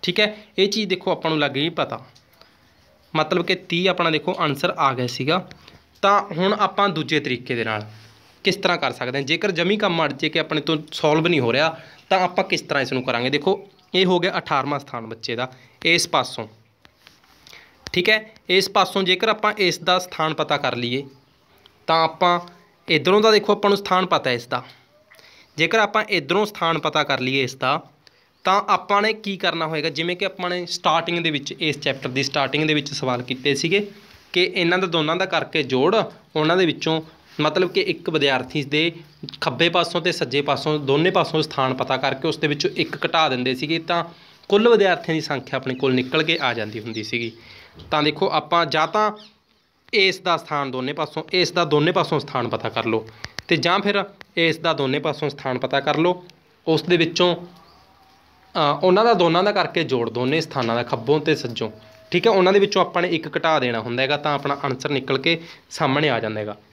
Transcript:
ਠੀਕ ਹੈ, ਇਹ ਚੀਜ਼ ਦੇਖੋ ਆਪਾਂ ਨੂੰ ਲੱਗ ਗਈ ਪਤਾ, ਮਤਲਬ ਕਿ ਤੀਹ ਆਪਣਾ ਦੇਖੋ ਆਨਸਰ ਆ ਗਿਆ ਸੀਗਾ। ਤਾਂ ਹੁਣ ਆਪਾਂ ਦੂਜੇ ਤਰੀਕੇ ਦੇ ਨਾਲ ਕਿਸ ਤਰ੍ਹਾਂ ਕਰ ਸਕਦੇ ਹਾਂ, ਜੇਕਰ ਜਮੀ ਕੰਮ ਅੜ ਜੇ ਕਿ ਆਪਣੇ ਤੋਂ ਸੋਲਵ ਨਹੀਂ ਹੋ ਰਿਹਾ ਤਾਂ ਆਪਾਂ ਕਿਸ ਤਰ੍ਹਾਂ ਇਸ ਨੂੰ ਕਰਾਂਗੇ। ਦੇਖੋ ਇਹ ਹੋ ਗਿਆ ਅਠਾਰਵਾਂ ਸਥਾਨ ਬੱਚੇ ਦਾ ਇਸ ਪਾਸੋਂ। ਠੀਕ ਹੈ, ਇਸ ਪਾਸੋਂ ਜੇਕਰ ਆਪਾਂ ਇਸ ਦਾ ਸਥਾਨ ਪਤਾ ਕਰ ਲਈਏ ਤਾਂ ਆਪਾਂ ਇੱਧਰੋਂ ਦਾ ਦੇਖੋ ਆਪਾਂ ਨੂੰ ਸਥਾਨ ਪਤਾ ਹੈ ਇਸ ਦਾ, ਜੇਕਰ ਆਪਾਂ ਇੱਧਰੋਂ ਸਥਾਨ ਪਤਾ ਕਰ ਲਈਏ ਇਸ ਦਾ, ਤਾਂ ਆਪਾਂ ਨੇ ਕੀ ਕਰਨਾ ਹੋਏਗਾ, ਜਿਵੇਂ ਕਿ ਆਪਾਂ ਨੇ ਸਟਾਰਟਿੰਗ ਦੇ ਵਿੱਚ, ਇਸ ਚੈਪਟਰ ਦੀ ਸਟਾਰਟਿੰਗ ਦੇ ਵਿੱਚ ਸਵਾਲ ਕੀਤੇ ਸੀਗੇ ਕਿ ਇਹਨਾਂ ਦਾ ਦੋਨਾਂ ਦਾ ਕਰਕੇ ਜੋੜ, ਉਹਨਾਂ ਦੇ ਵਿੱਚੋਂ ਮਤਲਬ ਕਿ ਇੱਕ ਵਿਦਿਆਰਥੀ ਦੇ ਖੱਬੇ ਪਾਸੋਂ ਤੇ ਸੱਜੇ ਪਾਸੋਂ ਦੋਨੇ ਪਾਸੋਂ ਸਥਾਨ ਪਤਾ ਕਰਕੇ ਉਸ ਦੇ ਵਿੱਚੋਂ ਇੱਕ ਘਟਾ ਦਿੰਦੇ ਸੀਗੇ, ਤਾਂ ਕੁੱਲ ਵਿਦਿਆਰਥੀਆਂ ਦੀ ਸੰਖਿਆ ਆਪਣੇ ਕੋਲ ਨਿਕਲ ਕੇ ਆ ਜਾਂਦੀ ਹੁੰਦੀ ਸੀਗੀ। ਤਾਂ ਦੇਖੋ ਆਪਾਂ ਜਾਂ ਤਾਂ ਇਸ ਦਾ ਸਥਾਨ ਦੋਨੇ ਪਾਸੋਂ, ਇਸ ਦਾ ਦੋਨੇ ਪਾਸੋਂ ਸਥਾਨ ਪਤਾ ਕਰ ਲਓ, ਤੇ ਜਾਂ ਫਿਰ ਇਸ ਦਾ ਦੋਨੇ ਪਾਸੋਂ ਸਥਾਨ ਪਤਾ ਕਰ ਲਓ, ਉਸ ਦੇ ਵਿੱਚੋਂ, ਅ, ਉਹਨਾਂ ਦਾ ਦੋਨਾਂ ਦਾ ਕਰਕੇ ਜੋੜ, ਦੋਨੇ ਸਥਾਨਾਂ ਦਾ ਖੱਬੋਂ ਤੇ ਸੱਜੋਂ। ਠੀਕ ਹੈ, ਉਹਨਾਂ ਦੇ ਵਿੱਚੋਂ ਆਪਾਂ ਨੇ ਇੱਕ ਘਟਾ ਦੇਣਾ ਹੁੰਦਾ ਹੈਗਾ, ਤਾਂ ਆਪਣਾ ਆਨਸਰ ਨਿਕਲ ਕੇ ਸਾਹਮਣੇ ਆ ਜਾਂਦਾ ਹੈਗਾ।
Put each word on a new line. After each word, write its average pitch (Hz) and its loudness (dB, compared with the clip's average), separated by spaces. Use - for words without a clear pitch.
ਠੀਕ 185 -2
ਹੈ, 214 0
ਇਹ 196 4
ਚੀਜ਼ 208 -4
ਦੇਖੋ 185 -2
ਆਪਾਂ 160 -2
ਨੂੰ 156 0
ਲੱਗ 143 0
ਗਈ 143 -2
ਪਤਾ, 131 -4
ਮਤਲਬ 170 0
ਕਿ 185 0
ਤੀਹ 180 -2
ਆਪਣਾ 175 2
ਦੇਖੋ 156 0
ਆਨਸਰ 160 0
ਆ 143 2
ਗਿਆ 123 -2
ਸੀਗਾ। 160 -2
ਤਾਂ 202 4
ਹੁਣ 190 0
ਆਪਾਂ 202 2
ਦੂਜੇ 151 -2
ਤਰੀਕੇ 123 -4
ਦੇ 117 -2
ਨਾਲ 107 -4
ਕਿਸ 180 2
ਤਰ੍ਹਾਂ 180 0
ਕਰ 131 -2
ਸਕਦੇ 127 -4
ਹਾਂ, 139 -2
ਜੇਕਰ 165 0
ਜਮੀ 175 0
ਕੰਮ 175 0
ਅੜ 143 0
ਜੇ 151 -4
ਕਿ 165 -2
ਆਪਣੇ 156 -2
ਤੋਂ 160 0
ਸੋਲਵ 160 2
ਨਹੀਂ 170 4
ਹੋ 120 2
ਰਿਹਾ 156 2
ਤਾਂ 190 4
ਆਪਾਂ 185 0
ਕਿਸ 180 -2
ਤਰ੍ਹਾਂ 143 -2
ਇਸ 127 -2
ਨੂੰ 127 -2
ਕਰਾਂਗੇ। 123 0
ਦੇਖੋ 147 2
ਇਹ 185 4
ਹੋ 180 4
ਗਿਆ 180 0
ਅਠਾਰਵਾਂ 143 -2
ਸਥਾਨ 113 -10
ਬੱਚੇ 113 -8
ਦਾ 127 -6
ਇਸ 165 4
ਪਾਸੋਂ। 123 -2
ਠੀਕ 180 2
ਹੈ, 214 0
ਇਸ 190 4
ਪਾਸੋਂ 196 2
ਜੇਕਰ 180 2
ਆਪਾਂ 214 0
ਇਸ 180 2
ਦਾ 180 2
ਸਥਾਨ 160 -2
ਪਤਾ 147 0
ਕਰ 127 0
ਲਈਏ 120 -4
ਤਾਂ 160 4
ਆਪਾਂ 175 2
ਇੱਧਰੋਂ 175 4
ਦਾ 220 6
ਦੇਖੋ 208 4
ਆਪਾਂ 208 2
ਨੂੰ 202 4
ਸਥਾਨ 185 0
ਪਤਾ 151 0
ਹੈ 123 0
ਇਸ 120 -8
ਦਾ, 123 -4
ਜੇਕਰ 165 2
ਆਪਾਂ 214 0
ਇੱਧਰੋਂ 180 0
ਸਥਾਨ 165 -2
ਪਤਾ 151 0
ਕਰ 139 0
ਲਈਏ 131 0
ਇਸ 123 -6
ਦਾ, 139 0
ਤਾਂ 196 4
ਆਪਾਂ 202 2
ਨੇ 220 2
ਕੀ 202 -6
ਕਰਨਾ 165 -2
ਹੋਏਗਾ, 156 -4
ਜਿਵੇਂ 165 -4
ਕਿ 196 -4
ਆਪਾਂ 180 -6
ਨੇ 180 -4
ਸਟਾਰਟਿੰਗ 170 0
ਦੇ 160 0
ਵਿੱਚ, 143 -4
ਇਸ 151 -4
ਚੈਪਟਰ 135 -4
ਦੀ 131 -2
ਸਟਾਰਟਿੰਗ 143 0
ਦੇ 156 2
ਵਿੱਚ 147 -2
ਸਵਾਲ 123 -2
ਕੀਤੇ 139 -2
ਸੀਗੇ 190 0
ਕਿ 175 4
ਇਹਨਾਂ 180 2
ਦਾ 190 0
ਦੋਨਾਂ 160 0
ਦਾ 190 -2
ਕਰਕੇ 160 -2
ਜੋੜ, 131 2
ਉਹਨਾਂ 156 2
ਦੇ 185 4
ਵਿੱਚੋਂ 156 -2
ਮਤਲਬ 175 2
ਕਿ 196 0
ਇੱਕ 170 -4
ਵਿਦਿਆਰਥੀ 139 0
ਦੇ 151 0
ਖੱਬੇ 165 2
ਪਾਸੋਂ 170 0
ਤੇ 175 0
ਸੱਜੇ 143 -2
ਪਾਸੋਂ 143 0
ਦੋਨੇ 147 2
ਪਾਸੋਂ 160 0
ਸਥਾਨ 131 -2
ਪਤਾ 131 -2
ਕਰਕੇ 135 -2
ਉਸ 160 -2
ਦੇ 156 -2
ਵਿੱਚੋਂ 147 -2
ਇੱਕ - -4
ਘਟਾ 160 2
ਦਿੰਦੇ 127 -2
ਸੀਗੇ, 160 -4
ਤਾਂ 170 -2
ਕੁੱਲ 214 6
ਵਿਦਿਆਰਥੀਆਂ 185 4
ਦੀ 156 0
ਸੰਖਿਆ 135 -6
ਆਪਣੇ 127 -4
ਕੋਲ 131 2
ਨਿਕਲ 127 2
ਕੇ 160 0
ਆ 123 0
ਜਾਂਦੀ 110 -6
ਹੁੰਦੀ 110 -8
ਸੀਗੀ। 117 -6
ਤਾਂ 151 2
ਦੇਖੋ 151 0
ਆਪਾਂ 165 0
ਜਾਂ 156 0
ਤਾਂ 214 0
ਇਸ 190 2
ਦਾ 175 0
ਸਥਾਨ 143 -4
ਦੋਨੇ 127 -4
ਪਾਸੋਂ, 156 -6
ਇਸ 175 2
ਦਾ 175 2
ਦੋਨੇ 151 4
ਪਾਸੋਂ 160 2
ਸਥਾਨ 123 -4
ਪਤਾ 113 -4
ਕਰ 113 -4
ਲਓ, 113 -2
ਤੇ 170 4
ਜਾਂ 170 2
ਫਿਰ 202 0
ਇਸ 165 2
ਦਾ 165 0
ਦੋਨੇ 139 0
ਪਾਸੋਂ 151 -4
ਸਥਾਨ 131 -6
ਪਤਾ 135 0
ਕਰ 143 0
ਲਓ, 180 2
ਉਸ 160 2
ਦੇ 175 2
ਵਿੱਚੋਂ, 165 2
ਅ, - -14
ਉਹਨਾਂ 185 6
ਦਾ 233 6
ਦੋਨਾਂ 175 4
ਦਾ 208 2
ਕਰਕੇ 175 0
ਜੋੜ, 123 0
ਦੋਨੇ 127 0
ਸਥਾਨਾਂ 120 -2
ਦਾ 120 0
ਖੱਬੋਂ 127 0
ਤੇ 147 2
ਸੱਜੋਂ। 117 -8
ਠੀਕ 180 2
ਹੈ, 226 6
ਉਹਨਾਂ 190 4
ਦੇ 202 6
ਵਿੱਚੋਂ 196 2
ਆਪਾਂ 175 0
ਨੇ 180 0
ਇੱਕ 160 -2
ਘਟਾ 160 2
ਦੇਣਾ 120 0
ਹੁੰਦਾ 120 -2
ਹੈਗਾ, 143 0
ਤਾਂ 147 -2
ਆਪਣਾ 139 -2
ਆਨਸਰ 139 -4
ਨਿਕਲ 135 -2
ਕੇ 165 0
ਸਾਹਮਣੇ 151 0
ਆ 117 0
ਜਾਂਦਾ 107 -4
ਹੈਗਾ। 104 -6